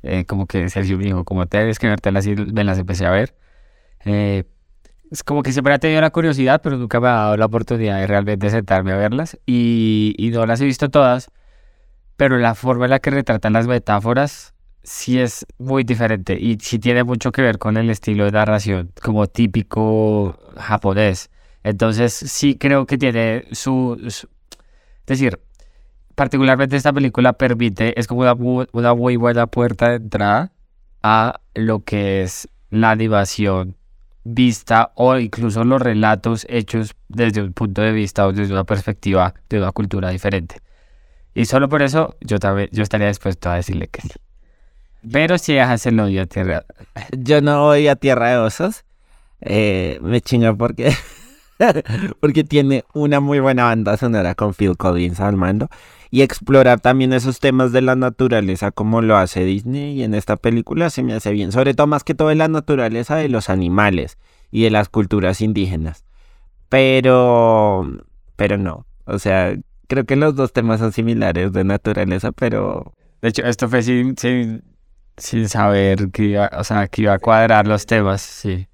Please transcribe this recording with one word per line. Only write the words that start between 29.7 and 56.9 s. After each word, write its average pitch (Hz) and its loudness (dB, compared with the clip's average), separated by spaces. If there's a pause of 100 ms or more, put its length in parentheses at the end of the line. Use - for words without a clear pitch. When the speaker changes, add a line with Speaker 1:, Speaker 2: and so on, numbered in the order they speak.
Speaker 1:
de 120 0
entrada 107 -2 (500)
a 110 2 (140)
lo 110 -2
que 98 -2
es - -10 (220)
la 110 4
animación 101 0 (480)
vista 117 2
o 127 2
incluso 113 -2
los 131 2
relatos 107 0
hechos 113 -4 (140)
desde 107 0
un 92 -6
punto 104 -4
de 110 2
vista 104 0
o 95 2
desde 98 -2
una 95 -2
perspectiva 95 -2 (160)
de 110 -2
una 95 -2
cultura 95 -4
diferente. 92 -4 (800)
Y 120 0
solo 135 2
por 147 0
eso 147 -2
yo 104 -4
también, 98 -2
yo 107 -2
estaría 104 0
dispuesto 92 -4
a 87 -2
decirle 87 -6
que - -16
sí. - -12 (1000)
Pero 160 2
si 151 -2
dejas 127 2
el 113 2
odio 98 0
a 92 -4
tierra. 90 -4 (520)
Speaker 2:
Yo 143 2
no 147 2
odio 147 4
a 139 2
Tierra 123 2
de 127 2
Osos. 160 -2 (560)
Eh, 95 0
me 110 0
chinga 113 2
porque, 117 0 (680)
<laughs> 175 0
porque 151 2
tiene 139 2
una 147 0
muy 143 0
buena 131 2
banda 113 2
sonora 107 0
con 104 -2
Phil 92 0
Collins 90 -2
al 101 0
mando 95 0 (420)
y 131 4
explorar 131 4
también 131 2